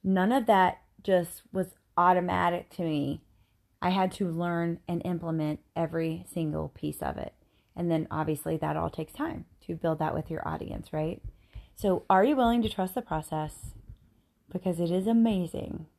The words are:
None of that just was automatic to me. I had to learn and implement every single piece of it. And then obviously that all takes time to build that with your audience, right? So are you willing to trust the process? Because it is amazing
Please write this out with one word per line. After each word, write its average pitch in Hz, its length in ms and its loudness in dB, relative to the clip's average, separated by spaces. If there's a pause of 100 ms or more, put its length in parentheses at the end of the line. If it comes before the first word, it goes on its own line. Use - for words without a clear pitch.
None 190 300 4
of 254 140 2
that 185 360 4 (220)
just 180 380 2 (100)
was 185 160 -2 (300)
automatic 180 800 2
to 185 60 -4
me. 151 380 -2 (600)
I 180 80 0
had 185 240 0
to 185 160 -2
learn 170 580 -2
and 170 160 -2
implement 165 560 -2 (160)
every 165 560 -2
single 156 380 -4
piece - 320 -8
of - 160 -4
it. - 160 -10 (420)
And 175 160 -2
then 160 180 0
obviously 156 480 -4
that 151 200 -2
all 160 120 -2
takes 156 220 -10
time - 340 -8 (200)
to 170 100 -6
build 160 240 -2
that 156 140 0
with 156 180 -6
your - 160 -6
audience, - 460 -8
right? 156 280 -4 (540)
So 190 340 2
are 190 140 8
you 285 120 6
willing 240 260 4
to 214 80 0
trust 185 260 -2
the 247 60 -2
process? 156 680 -6 (800)
Because 180 300 -2
it 170 120 2
is 190 160 0
amazing 220 800 2 (120)